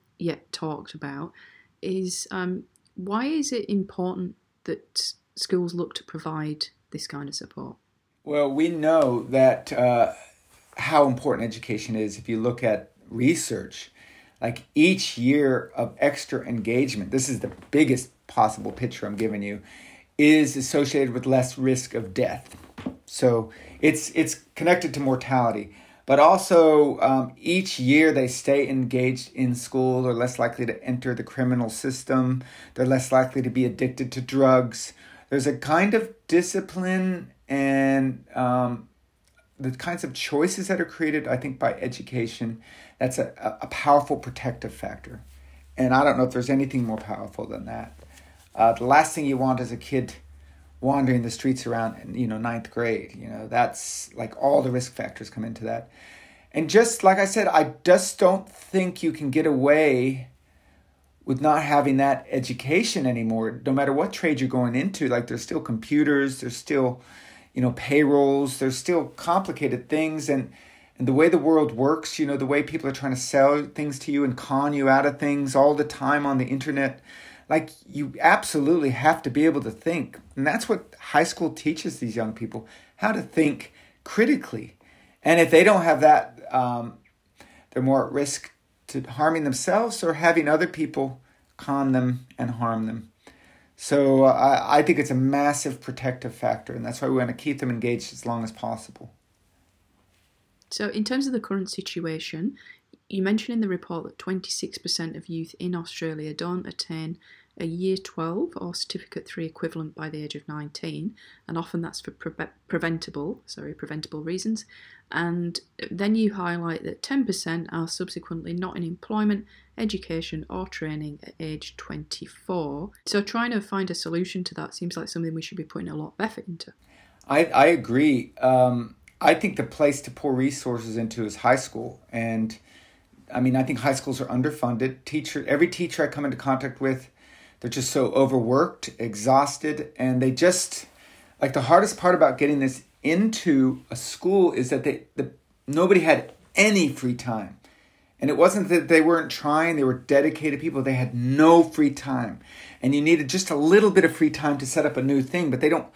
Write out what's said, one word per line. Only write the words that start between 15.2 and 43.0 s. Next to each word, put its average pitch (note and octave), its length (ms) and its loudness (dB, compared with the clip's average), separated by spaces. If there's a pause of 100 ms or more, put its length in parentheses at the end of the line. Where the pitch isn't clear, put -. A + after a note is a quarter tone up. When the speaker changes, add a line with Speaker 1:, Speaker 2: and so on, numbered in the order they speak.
Speaker 2:
of A#2+ 240 -4
extra C#3+ 460 -2
engagement, A2+ 640 -2
this C3 180 -2
is A#2 100 -4
the - 120 -8 (200)
biggest C#3+ 400 2 (160)
possible A2 440 0
picture - 360 -8
I'm G#2 80 -8
giving G#2 260 -4
you, G2+ 200 -8 (560)
is D3 400 6
associated C3+ 560 0
with B2+ 120 -6
less C3 320 2
risk C3 360 0
of G2+ 200 -6
death. - 420 -4 (500)
So A#2 460 0 (280)
it's, D#3 340 0
it's - 280 -2 (140)
connected D#3+ 400 2
to C3+ 40 -6
mortality. B2 720 -2 (320)
But C#3 140 4
also, D#3 800 6
um, B2+ 400 2
each F#3 400 -2
year D3 320 6
they C3 160 2
stay C#3 400 0
engaged B2+ 680 -2
in B2+ 220 0
school, B2+ 480 0
they're B2 100 0
less B2 240 -2
likely A#2+ 280 -2
to - 180 -6
enter B2 320 -4
the A2 80 -6
criminal B2 460 -2
system, B2+ 720 -2 (320)
they're B2+ 100 0
less C3 260 0
likely C3 300 2
to A#2+ 80 -2
be B2+ 160 0
addicted B2+ 460 -4
to C3 100 -8
drugs. B2+ 720 0 (360)
There's C#3 180 0
a B2+ 100 -2
kind F3 380 0
of - 180 -2 (140)
discipline F#3 1040 -2 (160)
and, C3+ 800 0 (100)
um, B2 540 -2 (680)
the C3 140 -6
kinds E3+ 320 -8
of C3 100 -8
choices F#3 540 -2
that F#3 140 -2
are E3 40 -4
created, D3+ 420 -4
I B2+ 100 0
think, C3 220 -8
by A#2 160 0
education, A#2 840 -6 (380)
that's B2+ 180 -2